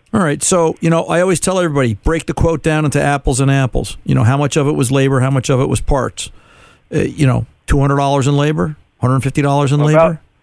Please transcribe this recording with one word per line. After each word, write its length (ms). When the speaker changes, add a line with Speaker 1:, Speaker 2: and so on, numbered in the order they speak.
Speaker 1:
All 80
right. 220
So, 360
you 120
know, 140
I 160
always 180
tell 180
everybody, 380
break 320
the 60
quote 280
down 240
into 160
apples 380
and 100
apples. 540
You 100
know, 100
how 140
much 200
of 100
it 60
was 180
labor, 300
how 100
much 180
of 100
it 100
was 120
parts? 500
Uh, 60
you 260
know, 220
two 140
hundred 160
dollars 320
in 80
labor, 400
hundred 220
fifty 200
dollars 300
in 80
Speaker 2:
About 80
Speaker 1:
labor? 320